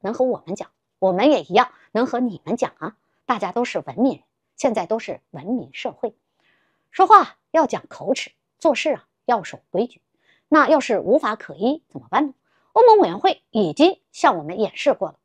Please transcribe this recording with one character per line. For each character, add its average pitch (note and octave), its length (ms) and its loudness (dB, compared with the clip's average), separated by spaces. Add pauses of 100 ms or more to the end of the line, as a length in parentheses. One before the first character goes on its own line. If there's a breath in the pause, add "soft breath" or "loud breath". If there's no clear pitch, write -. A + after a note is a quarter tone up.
能 G3+ 120 -6
和 - 120 0
我 A#3+ 200 -4
们 F3 80 -8
讲， - 160 -12 (300)
我 F#3+ 120 2
们 G#3+ 200 4
也 A3+ 100 2
一 F3 120 -12
样 - 180 2 (200 soft breath)
能 A#3 140 -2
和 B3 140 -6
你 A#3 260 -6
们 F#3 100 -6
讲 - 220 -6
啊！ D#3+ 180 -14 (300)
大 G#3+ 140 -2
家 F3+ 120 -6
都 A#3+ 140 -4
是 E3+ 220 -8
文 C3 100 -14
明 B3 140 0
人， - 120 -12 (340)
现 B3 180 -2
在 F#3 100 -4
都 A3 140 -4
是 - 220 -12 (100)
文 D3+ 140 -16
明 F#3+ 280 -8
社 - 180 -10
会， - 220 -10 (800)
说 F#4+ 160 2
话 G4 300 4 (120)
要 D#4 160 2
讲 - 220 -8
口 - 260 -8
齿， - 180 -8 (280)
做 D4+ 160 2
事 - 160 -2
啊 - 160 -6 (180)
要 A3+ 160 0
守 - 180 -16 (120)
规 A3 160 -2
矩。 - 140 -20 (480)
那 D4 180 4
要 D4+ 120 4
是 G#3+ 200 -2
无 A3 180 2
法 A3 180 -2
可 - 200 -18
依 A#3+ 340 -2
怎 C3+ 100 -16
么 - 120 -20
办 C#4 160 0
呢？ C4 60 -12 (400)
欧 A4+ 120 6
盟 A4 140 8
委 C4+ 80 4
员 F3 100 -6
会 F#4 320 0
已 F#3 240 -2
经 E4+ 260 2 (120)
向 A#3+ 260 0
我 D3+ 60 -8
们 F3 160 -12
演 G#3 180 -4
示 - 160 0
过 F#3 140 -4
了。 - 180 -14